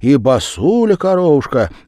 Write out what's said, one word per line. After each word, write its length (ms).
и 160
босуля-коровушка, 1500